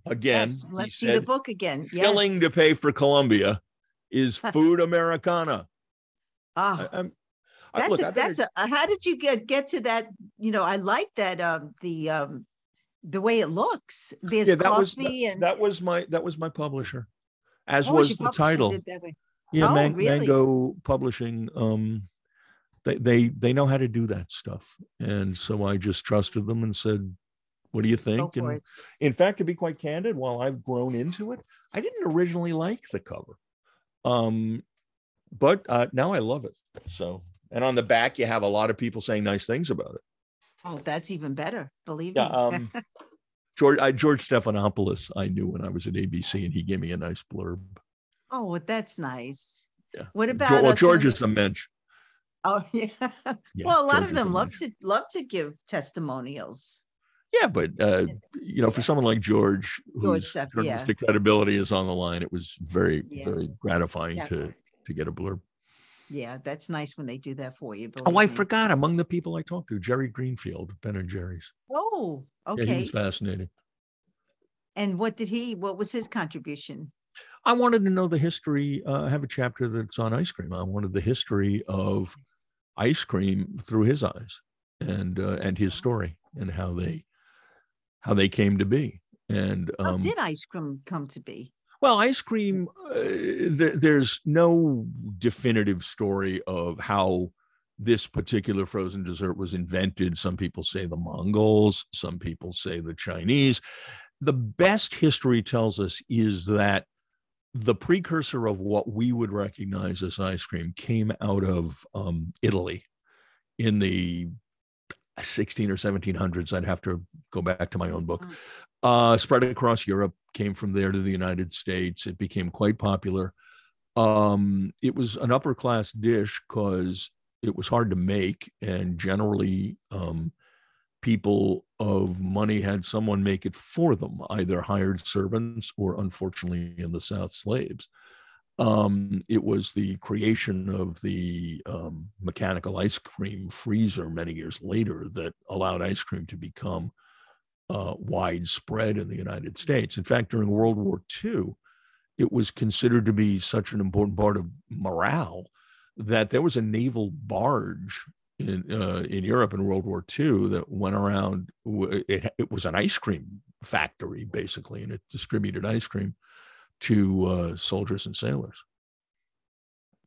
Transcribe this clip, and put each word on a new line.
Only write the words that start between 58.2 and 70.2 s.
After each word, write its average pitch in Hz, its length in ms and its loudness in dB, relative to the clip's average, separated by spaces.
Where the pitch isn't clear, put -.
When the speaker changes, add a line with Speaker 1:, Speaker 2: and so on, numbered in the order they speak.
Speaker 1:
you - 220 -2
know, 110 80 6
for 113 100 0
Speaker 2:
Yeah. 117 40 -2
Speaker 1:
someone 143 200 2
like 113 160 4
George, 101 600 2
Speaker 2:
George 165 220 2
Speaker 1:
whose - 80 -8
Speaker 2:
Steph-, 139 240 -6
yeah. 113 80 0
Speaker 1:
journalistic 113 360 -2
credibility 104 580 4
is 98 160 0
on 95 140 2
the 92 80 -2
line, 87 280 -2
it - 100 -6
was 87 280 -8
very, 85 480 2
Speaker 2:
Yeah. - 160 -12
Speaker 1:
very 87 240 -4
gratifying 85 580 -2
Speaker 2:
Yeah. 78 80 -8
Speaker 1:
to, 80 260 -6
to - 60 -10
get 78 160 -6
a - 40 -6
blurb. 92 280 -8
Speaker 2:
Yeah, 127 340 -10
that's 151 240 -10
nice 151 300 -8
when 143 80 -10
they 123 120 -10
do 135 180 -12
that 131 200 -12
for 113 180 -12
you, 110 220 -12
Speaker 1:
Oh, 131 60 -12
Speaker 2:
believe 175 160 4
Speaker 1:
I 214 80 8
Speaker 2:
me. - 100 -2
Speaker 1:
forgot. 220 340 2
Among 151 260 2
the 170 80 2
people 165 320 -4
I 160 60 -6
talked 175 280 -10
to, 107 100 -4
Jerry 123 280 0
Greenfield, 98 720 -8